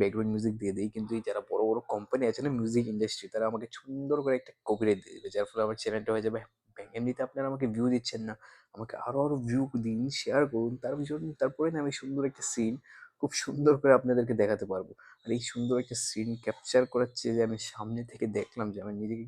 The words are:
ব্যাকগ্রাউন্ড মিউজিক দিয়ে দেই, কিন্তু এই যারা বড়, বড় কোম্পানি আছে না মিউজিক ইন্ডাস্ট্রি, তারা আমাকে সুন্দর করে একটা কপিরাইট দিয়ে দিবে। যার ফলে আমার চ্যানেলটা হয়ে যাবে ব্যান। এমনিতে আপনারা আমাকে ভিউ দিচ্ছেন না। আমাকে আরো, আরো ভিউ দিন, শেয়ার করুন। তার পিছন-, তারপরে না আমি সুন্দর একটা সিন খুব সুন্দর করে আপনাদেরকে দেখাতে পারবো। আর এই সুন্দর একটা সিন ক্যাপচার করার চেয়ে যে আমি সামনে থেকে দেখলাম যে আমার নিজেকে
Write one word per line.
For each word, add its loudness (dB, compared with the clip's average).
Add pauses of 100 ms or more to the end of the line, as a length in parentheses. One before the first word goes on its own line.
ব্যাকগ্রাউন্ড 2
মিউজিক 2
দিয়ে 0
দেই, 0
কিন্তু -6
এই -4
যারা -2 (100)
বড়, 0
বড় 2 (140)
কোম্পানি -2
আছে -2
না -2
মিউজিক 2
ইন্ডাস্ট্রি, -2
তারা 0
আমাকে -6 (120)
সুন্দর -2
করে 2
একটা -4 (160)
কপিরাইট 4
দিয়ে -18
দিবে। -12
যার -2
ফলে -2
আমার -2
চ্যানেলটা -2
হয়ে 0
যাবে 0 (360)
ব্যান। -16 (100)
এমনিতে -2
আপনারা -6
আমাকে -2
ভিউ 2
দিচ্ছেন 0
না। -6 (420)
আমাকে -8 (120)
আরো, 0
আরো 0 (120)
ভিউ 2 (240)
দিন, 0 (100)
শেয়ার 2 (100)
করুন। 0
তার -4
পিছন-, -6
তারপরে 2
না -2
আমি 0
সুন্দর -2
একটা -10 (100)
সিন 0 (440)
খুব -2
সুন্দর 4
করে 8
আপনাদেরকে 4
দেখাতে 2
পারবো। -4 (320)
আর -6
এই 2
সুন্দর -2
একটা -10
সিন -4 (140)
ক্যাপচার 2
করার 2
চেয়ে 0
যে 6
আমি 0 (140)
সামনে -6
থেকে -6
দেখলাম -4
যে -8
আমার -6
নিজেকে -6